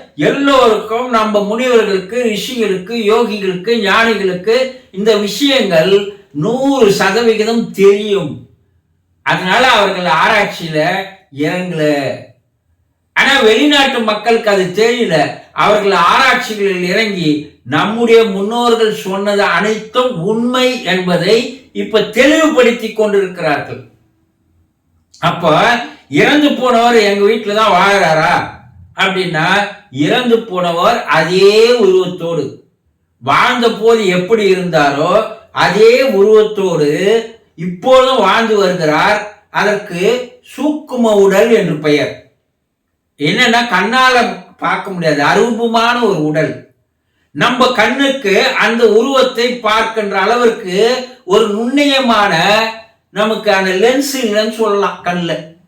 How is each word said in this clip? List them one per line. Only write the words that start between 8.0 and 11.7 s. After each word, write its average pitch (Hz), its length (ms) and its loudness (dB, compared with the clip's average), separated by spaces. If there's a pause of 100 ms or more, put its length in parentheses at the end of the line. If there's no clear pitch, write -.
அதனால 190 480 0
அவர்கள் 190 340 0
ஆராய்ச்சியில 175 960 -2 (340)
இறங்கல. 156 800 -2 (960)